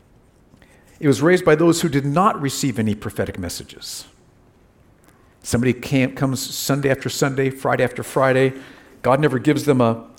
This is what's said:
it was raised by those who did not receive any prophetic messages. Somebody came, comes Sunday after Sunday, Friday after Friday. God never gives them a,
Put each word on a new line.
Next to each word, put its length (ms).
it 80
was 140
raised 240
by 100
those 260
who 60
did 180
not 360
receive 380
any 160
prophetic 440
messages. 680
Somebody 300
came, 440
comes 260
Sunday 480
after 180
Sunday, 420
Friday 360
after 180
Friday. 500
God 180
never 180
gives 240
them 160
a, 260